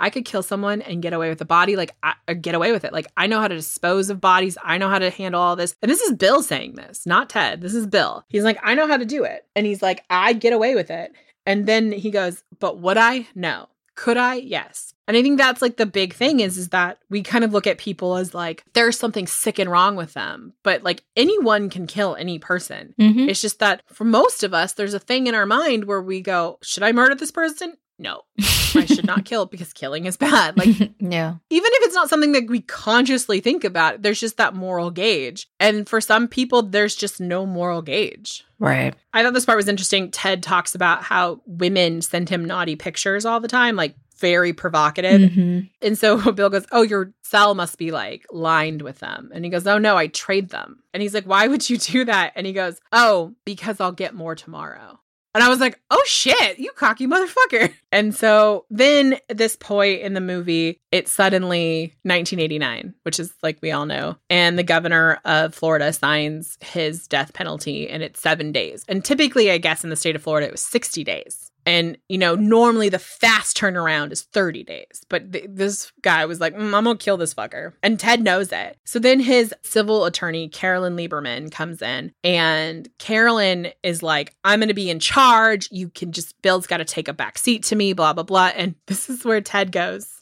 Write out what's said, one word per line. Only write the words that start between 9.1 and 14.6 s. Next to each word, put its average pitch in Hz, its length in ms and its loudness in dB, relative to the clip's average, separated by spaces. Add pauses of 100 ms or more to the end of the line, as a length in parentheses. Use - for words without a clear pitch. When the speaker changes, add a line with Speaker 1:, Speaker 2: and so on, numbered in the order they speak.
Speaker 1:
it." - 200 -8 (100)
And 208 120 0
he's 202 160 -4
like, 185 260 0
"I'd 202 320 2
get 233 140 4
away 233 200 2
with 185 160 -2
it." 165 220 -10 (320)
And 202 220 0
then 220 260 2
he 202 180 -6
goes, 185 320 -2 (160)
"But - 200 -4
would 185 180 0
I? 233 380 2
No. 160 340 -6 (280)
Could 240 200 0
I? 247 200 0
Yes." - 580 -10 (120)